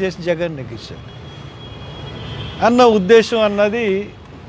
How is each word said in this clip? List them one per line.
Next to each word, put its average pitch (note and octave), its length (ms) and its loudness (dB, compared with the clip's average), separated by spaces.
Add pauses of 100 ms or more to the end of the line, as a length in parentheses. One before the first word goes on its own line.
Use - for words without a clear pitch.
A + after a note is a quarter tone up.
చేసి F#3 240 -2
జగన్ E3+ 320 -2
నెగ్గించాలి - 460 -12 (1600)
అన్న A#3+ 160 6 (160)
ఉద్దేశం A3 480 6
అన్నది G#3 400 2 (640)